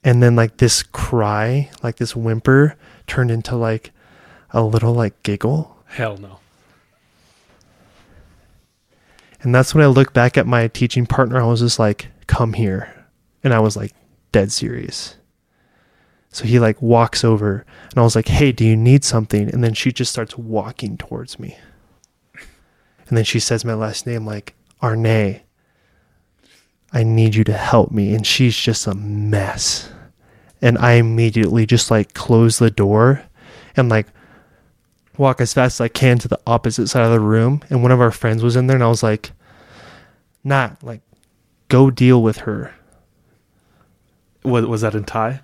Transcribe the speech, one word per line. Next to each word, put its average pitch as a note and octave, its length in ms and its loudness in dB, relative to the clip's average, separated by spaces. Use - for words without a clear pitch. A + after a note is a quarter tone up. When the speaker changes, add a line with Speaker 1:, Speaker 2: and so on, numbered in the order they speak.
Speaker 1:
And A#2+ 200 4
then, A#2+ 140 4
like, A2+ 220 0
this - 240 2
cry, A2+ 880 -4
like, A#2 140 -8
this - 180 -8
whimper A#2+ 600 2
turned B2 240 -2
into, A#2 260 -6
like, A2+ 340 -4
a A2+ 120 0
little, A2+ 320 0
like, A2+ 280 -4
giggle. A#2+ 540 -4
Speaker 2:
Hell A2 300 -8
no. F#2+ 220 -20
Speaker 1:
And A#2+ 140 -2
that's B2+ 200 2
when D#3 100 6
I C#3+ 40 6
looked C3 260 4
back B2 240 2
at - 80 0
my A#2 220 0
teaching A#2+ 380 -2
partner. B2+ 340 0
I A#2 60 0
was A#2 140 0
just A#2+ 180 0
like, G#2+ 300 -2
"Come A#2 280 -2
here." F#2+ 520 -6
And C3+ 100 0
I A2+ 80 2
was, A2 160 0
like, G#2 160 -10
dead G#2 200 0
serious. - 640 -10
So - 140 -14
he, A#2 140 2
like, A2 240 0
walks A#2 420 2
over, G#2 400 0
and - 80 -2
I B2 40 4
was A2+ 140 4
like, A2 120 0
"Hey, C#3+ 240 2
do A2 120 -2
you A2 120 4
need B2 280 4
something?" G#2+ 460 -2
And B2 120 -2
then A2+ 100 0
she B2 200 -4
just - 200 -6
starts A2+ 240 -10
walking A2 600 -8
towards - 420 -16
me. - 180 -16
And A#2+ 80 0
then A2+ 80 2
she - 140 -4
says A2+ 260 -4
my A#2 100 -6
last G#2+ 320 -8
name, A#2 200 -8
like, G#2+ 280 -14
"Arne, A2 580 -2
I A2+ 100 0
need A2+ 320 2
you A2 100 2
to G#2+ 80 0
help - 380 0
me." G#2 240 -2
And A2 120 -4
she's B2 300 0
just - 300 -4
a G2+ 80 -6
mess. G#2 960 -4
And A#2+ 160 4
I A#2+ 140 4
immediately A2+ 720 2
just, A#2 240 0
like, G#2+ 240 0
close A2+ 440 2
the A2+ 120 4
door G#2+ 520 2
and, B2 140 0
like, A2 160 0
walk C3+ 220 0
as A#2+ 120 -2
fast B2+ 240 0
as A#2+ 80 -2
I A#2 40 -2
can B2 300 2
to - 80 -6
the - 200 -4
opposite A#2 420 -2
side B2 160 0
of A2+ 80 2
the A#2 80 4
room. A2+ 480 0
And B2+ 140 0
one B2 100 4
of B2+ 80 4
our A#2 100 4
friends A2+ 320 -2
was A#2+ 140 0
in B2+ 100 0
there, C3 100 2
and B2+ 60 2
I A#2 60 2
was A#2 140 0
like, G#2+ 300 -2
"Nat, C3+ 400 -2
like, A#2 200 -16
go C3 220 6
deal B2+ 320 4
with A2 160 -2
her." G#2+ 340 -10
Speaker 3:
Was, A#2+ 240 0
was A2 140 -4
that A2 140 -2
in G#2+ 100 -6
Thai? A2+ 400 -6